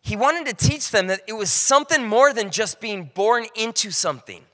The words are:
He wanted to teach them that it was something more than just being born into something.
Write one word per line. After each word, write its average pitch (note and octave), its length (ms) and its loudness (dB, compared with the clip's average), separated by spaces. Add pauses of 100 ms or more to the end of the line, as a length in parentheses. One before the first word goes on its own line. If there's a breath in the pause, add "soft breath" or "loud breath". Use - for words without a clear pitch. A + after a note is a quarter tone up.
He - 160 -6
wanted D4 300 2
to A#3+ 80 -4
teach - 360 -2
them F#3+ 180 2
that F#3+ 200 -2
it A3 60 -8
was G#3 180 0
something C#4+ 540 2
more B3 260 4
than G#3+ 180 -4
just G#3 300 -4
being G3 340 -10
born A3+ 300 2 (100)
into A3 360 -4
something. B2+ 520 -4 (120)